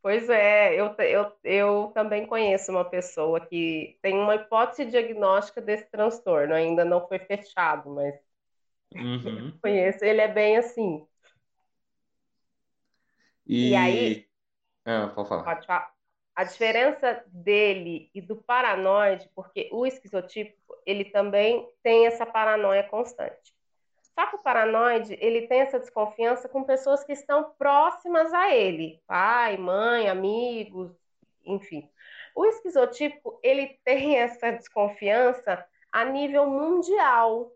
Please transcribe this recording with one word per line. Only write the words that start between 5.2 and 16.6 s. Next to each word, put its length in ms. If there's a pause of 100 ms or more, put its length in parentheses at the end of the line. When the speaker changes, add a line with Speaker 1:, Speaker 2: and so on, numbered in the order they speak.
Speaker 1:
desse 280
transtorno, 640
ainda 320
não 220
foi 120
fechado, 760
mas 220 (840)
Speaker 2:
Uhum. 640
Speaker 1:
<laughs> 0
conheço, 440
ele 160
é 60
bem 300
assim. 480 (2500)
Speaker 2:
E 240
Speaker 1:
E 60
aí 520 (580)
Speaker 2:
Ah, 300
pode 140
falar. 140
Speaker 1:
Pode 220
falar. 260 (440)
A 80
diferença 840